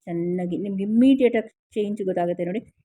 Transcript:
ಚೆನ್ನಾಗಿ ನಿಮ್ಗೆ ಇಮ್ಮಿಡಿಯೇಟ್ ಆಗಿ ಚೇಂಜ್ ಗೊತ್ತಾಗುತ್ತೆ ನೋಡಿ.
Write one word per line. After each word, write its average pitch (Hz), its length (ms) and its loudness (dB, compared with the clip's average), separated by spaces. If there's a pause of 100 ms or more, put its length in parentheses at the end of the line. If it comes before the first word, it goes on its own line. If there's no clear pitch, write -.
ಚೆನ್ನಾಗಿ 175 540 -4
ನಿಮ್ಗೆ 196 260 -6
ಇಮ್ಮಿಡಿಯೇಟ್ 240 520 4
ಆಗಿ 220 140 -2
ಚೇಂಜ್ 208 540 -6
ಗೊತ್ತಾಗುತ್ತೆ 175 420 -2
ನೋಡಿ. 180 160 -6 (240)